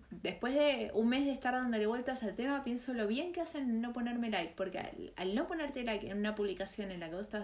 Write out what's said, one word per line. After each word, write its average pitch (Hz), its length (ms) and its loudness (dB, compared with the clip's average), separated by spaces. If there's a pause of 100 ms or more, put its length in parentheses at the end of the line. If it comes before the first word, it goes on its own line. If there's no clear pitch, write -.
(120)
después 233 420 -2
de 277 400 4
un 226 160 6
mes 277 160 6
de 277 60 4
estar 247 240 0
dándole 226 320 2
vueltas 247 340 0
al 214 140 -2
tema, 269 280 0
pienso 240 300 -2
lo 226 140 0
bien 302 260 0
que 349 80 -2
hacen 320 220 -2
en 226 180 2
no 240 120 -4
ponerme 240 360 -2
like. 185 260 -2
Porque 190 220 -2
al, - 380 -8
al 185 180 0
no 277 140 2
ponerte 285 360 -4
like 214 240 -2
en 202 120 -4
una 208 160 0
publicación 196 560 -2
en 180 80 -6
la 165 100 -6
que 170 60 -6
vos 208 100 -4
estás 208 180 -4